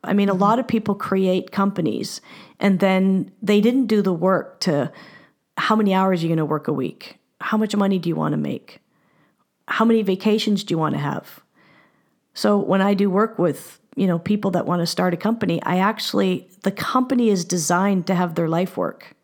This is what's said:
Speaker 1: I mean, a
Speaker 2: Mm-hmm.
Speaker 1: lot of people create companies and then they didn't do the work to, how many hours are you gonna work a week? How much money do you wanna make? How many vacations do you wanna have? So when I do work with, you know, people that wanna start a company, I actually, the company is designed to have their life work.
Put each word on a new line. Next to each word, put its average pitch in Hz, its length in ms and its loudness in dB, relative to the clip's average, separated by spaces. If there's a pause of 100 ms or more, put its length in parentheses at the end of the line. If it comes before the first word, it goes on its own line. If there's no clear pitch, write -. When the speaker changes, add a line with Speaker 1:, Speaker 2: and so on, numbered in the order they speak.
Speaker 1:
I - 80 -2
mean, 202 160 4
a 196 40 2
Speaker 2:
Mm-hmm. 185 100 2
Speaker 1:
lot 214 160 4
of 262 100 -4
people 214 260 0
create 190 560 0
companies 196 680 -2 (400)
and 196 180 2
then 190 540 2 (100)
they 208 180 4
didn't 240 260 2
do 208 160 2
the 185 100 0
work 175 480 0
to, 156 320 0 (640)
how - 180 0
many 208 200 2
hours 190 280 2
are 165 40 -2
you - 20 0
gonna 160 160 0
work 147 240 -4
a - 40 -2
week? - 460 -6 (220)
How - 160 -2
much 214 180 -2
money 196 240 2
do 170 100 -4
you 165 80 0
wanna 156 200 -2
make? - 440 -8 (880)
How - 160 0
many 226 180 4
vacations 202 600 0
do - 120 -6
you 160 40 -2
wanna 151 200 -2
have? - 420 -6 (920)
So 208 240 2
when 190 240 2
I 202 120 4
do 196 160 2
work 220 280 0
with, - 420 -2 (160)
you 196 100 0
know, 170 120 2
people 208 340 -2
that 180 140 -2
wanna 175 200 0
start 180 280 -2
a - 20 -6
company, 196 460 -2
I 180 160 0
actually, 196 720 -2 (140)
the 202 80 0
company 247 600 0
is 180 140 2
designed 180 600 0
to 190 80 0
have 175 220 0
their 165 120 0
life 170 280 -2
work. - 480 -8